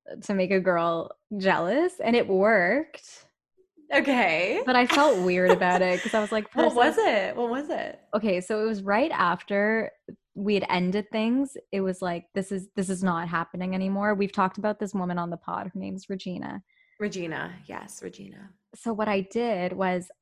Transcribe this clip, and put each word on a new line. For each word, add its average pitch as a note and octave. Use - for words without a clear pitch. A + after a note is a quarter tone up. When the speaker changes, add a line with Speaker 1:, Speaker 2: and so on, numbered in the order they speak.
Speaker 1:
to G#3
make F#3
a F#3+
girl E3+
jealous, F#3+
and A#3
it -
worked. G3
Speaker 2:
Okay. A#3
Speaker 1:
But B3+
I B3
felt C#4+
weird F3+
about F3+
it F#3
'cause A3
I A3
was G#3
like, G#3+
Speaker 2:
<laughs> -
What D4+
was B3+
Speaker 1:
"Person" G#4+
Speaker 2:
it? F#3+
What A#3+
was C#4+
it? -
Speaker 1:
Okay, G3+
so G#3+
it A3
was G#3
right A3
after G3+
we G3+
had F#3
ended F#3
things. A#3+
It G3
was F#3
like, F3
"This G3
is, F#3+
this F#3+
is F#3
not E3+
happening F3+
anymore." G3
We've G3
talked F#3+
about G#3
this G3+
woman F3+
on F3
the E3+
pod. F#3+
Her F#3+
name's F#3+
Regina. F#3+
Speaker 2:
Regina. E3+
Yes, -
Regina. F3+
Speaker 1:
So A#3
what G#3+
I G3
did F#3+
was, F#3